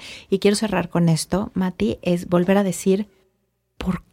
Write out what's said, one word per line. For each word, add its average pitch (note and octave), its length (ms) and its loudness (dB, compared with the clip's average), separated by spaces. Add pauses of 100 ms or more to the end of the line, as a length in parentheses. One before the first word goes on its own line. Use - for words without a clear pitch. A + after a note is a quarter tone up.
(300)
y G3 100 0
quiero G3+ 160 4
cerrar F#3 320 -2
con F3 220 2
esto, F3 440 0
Mati, F#3 480 -4
es F3 280 -2
volver F3+ 280 4
a G3+ 60 2
decir, F#3+ 460 -2 (680)
¿por - 360 -4